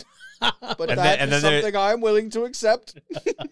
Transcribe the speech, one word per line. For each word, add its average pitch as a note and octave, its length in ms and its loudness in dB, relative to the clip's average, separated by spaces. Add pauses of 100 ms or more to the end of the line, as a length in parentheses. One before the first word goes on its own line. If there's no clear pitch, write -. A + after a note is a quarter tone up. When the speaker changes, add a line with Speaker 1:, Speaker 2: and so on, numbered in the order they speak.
(200)
Speaker 1:
<laughs> - 200 -20
Speaker 2:
but - 500 -4
Speaker 3:
And B2+ 80 0
Speaker 2:
that - 0 -
Speaker 3:
then, C#3+ 220 2
and C#3 140 0
Speaker 2:
is C#3+ 80 2
Speaker 3:
then D3+ 100 4
there D3 100 2
Speaker 2:
something G#3 160 -2
I'm G#3 220 0
willing A3 300 2
to A3+ 160 -4
accept." A#3+ 580 -2
<laughs> - 40 -20 (440)